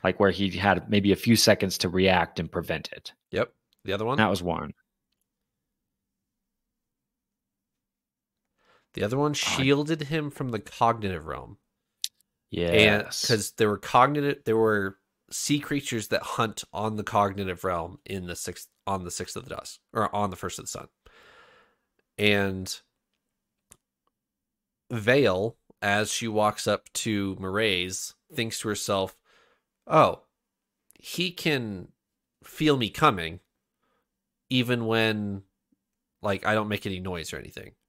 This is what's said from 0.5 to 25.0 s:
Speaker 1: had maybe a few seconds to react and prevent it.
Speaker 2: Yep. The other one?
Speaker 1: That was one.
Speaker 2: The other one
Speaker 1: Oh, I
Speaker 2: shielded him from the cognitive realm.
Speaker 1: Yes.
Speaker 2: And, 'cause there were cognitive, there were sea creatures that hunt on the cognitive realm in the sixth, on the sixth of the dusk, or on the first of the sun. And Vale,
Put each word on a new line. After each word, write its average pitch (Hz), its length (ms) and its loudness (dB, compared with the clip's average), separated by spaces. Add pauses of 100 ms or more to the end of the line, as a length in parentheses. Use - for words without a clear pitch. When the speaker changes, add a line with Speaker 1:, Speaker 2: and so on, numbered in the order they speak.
Speaker 1:
had 92 380 2
maybe 101 240 4
a 90 40 6
few 117 200 4
seconds 101 420 4
to 95 120 -2
react 90 500 2
and 80 100 -6
prevent 80 420 -6
it. - 200 -18 (180)
Speaker 2:
Yep. 113 220 -2 (320)
The 95 80 -4
other 101 140 -4
one? 127 100 -2
Speaker 1:
That 107 140 4
was 92 120 -2
one. 82 300 -4 (4000)
Speaker 2:
The - 100 -2
other 120 140 -2
one 147 140 2
Speaker 1:
Oh, - 20 -2
I - 0 -
Speaker 2:
shielded 147 680 0
him 147 260 -4
from 139 180 -6
the 110 100 -4
cognitive 104 680 0
realm. 65 320 -10 (920)
Speaker 1:
Yes. 87 240 -2
Speaker 2:
And, 104 300 6 (340)
'cause 98 140 -6
there 110 160 2
were 101 100 0
cognitive, 143 680 2
there 110 120 2
were 104 420 2 (320)
sea - 300 -2
creatures 131 480 -4
that 101 140 -2
hunt - 500 -4
on 107 240 -4
the 104 80 -6
cognitive 98 580 0
realm 87 440 -4
in 95 200 -8
the 87 80 -8
sixth, - 360 -12 (160)
on 95 180 -4
the 87 60 -8
sixth - 260 -8
of - 80 -10
the - 100 -12
dusk, - 260 -14 (120)
or 110 220 -2
on 101 160 0
the 90 60 -10
first - 220 -8
of - 60 -14
the - 60 -12
sun. - 180 -12 (1300)
And 98 640 0 (2000)
Vale, 113 680 2 (240)